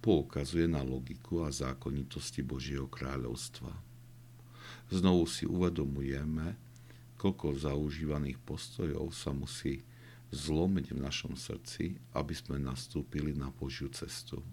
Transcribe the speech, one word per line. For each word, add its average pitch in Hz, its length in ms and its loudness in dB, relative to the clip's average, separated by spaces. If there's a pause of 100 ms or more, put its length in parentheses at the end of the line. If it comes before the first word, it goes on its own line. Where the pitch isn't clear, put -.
Poukazuje 82 640 6
na 76 160 4
logiku 65 640 -2
a - 0 -
zákonitosti 67 960 -4
Božieho 65 480 -2
kráľovstva. 64 800 -4 (1200)
Znovu 92 320 8
si - 240 0
uvedomujeme, 78 1120 2 (580)
koľko 78 380 2
zaužívaných 73 920 0
postojov 78 640 -2
sa 76 240 -2
musí 69 480 -2 (480)
zlomiť 78 640 2
v 73 80 0
našom - 320 -2
srdci, - 640 -4 (160)
aby 73 160 0
sme 71 320 -2
nastúpili 71 720 -2
na 69 160 0
Božiu 69 400 -4
cestu. - 480 -8 (140)